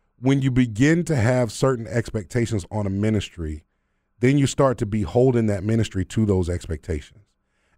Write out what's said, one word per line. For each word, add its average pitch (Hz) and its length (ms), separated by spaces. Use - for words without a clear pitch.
when 135 240
you 135 80
begin 127 540
to 151 120
have 123 360
certain 127 340
expectations 113 840
on 104 160
a 98 40
ministry, 98 760
then 135 180
you 139 80
start 135 320
to 113 80
be 104 160
holding 120 440
that 101 160
ministry 104 440
to 110 200
those 92 240
expectations. 82 720